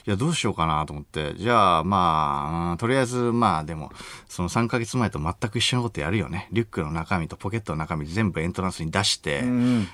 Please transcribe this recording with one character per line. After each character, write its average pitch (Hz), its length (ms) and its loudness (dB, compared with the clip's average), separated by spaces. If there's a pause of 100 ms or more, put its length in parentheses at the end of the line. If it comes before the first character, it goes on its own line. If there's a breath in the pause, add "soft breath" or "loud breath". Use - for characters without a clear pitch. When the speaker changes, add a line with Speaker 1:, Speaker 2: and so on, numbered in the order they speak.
Speaker 1:
い 107 40 -2
や、 101 60 4
ど 127 120 0
う 170 60 0
し - 100 -2
よ 110 60 2
う 87 40 -4
か 82 120 2
な 78 200 2
と 76 60 -10
思 73 100 -8
っ - 20 -14
て。 76 320 -4
じ 95 140 -2
ゃ 98 280 6
あ、 80 60 2
ま 82 840 2
あ、 - 40 0
う - 20 -2
ん、 - 20 -4
と 113 100 -2
り 127 100 2
あ 135 60 4
え 123 40 2
ず、 123 100 -6
ま 117 420 2
あ、 78 60 -4
で 80 100 -8
も、 76 160 -8 (380 loud breath)
そ - 140 -6
の 87 60 0
三 117 200 0
ヶ 123 100 0
月 117 180 -4
前 113 140 2
と - 80 -6
全 78 140 -2 (180)
く 120 80 -4
一 113 60 2
緒 123 140 2
の 123 60 2
こ 113 60 -2
と 76 100 -6
や 73 100 -2
る 107 80 2
よ 78 100 -2
ね。 85 240 -8
リ 107 100 2
ュ - 20 -2
ッ 107 40 -8
ク - 140 -4
の 76 100 -4
中 82 260 -2
身 80 80 -2
と - 100 -10
ポ - 140 -6
ケ 107 60 -4
ッ 113 40 -2
ト 87 120 -6
の 78 60 -2
中 78 180 -2
身 76 100 -4
全 95 240 0
部 80 100 -2
エ 80 60 0
ン 87 60 -2
ト 95 100 -4
ラ 92 60 0
ン 87 40 -2
ス - 120 -8
に 80 60 -4
出 98 120 2
し - 140 0
て、 71 240 -2
Speaker 2:
う 127 60 0
ん。 123 480 2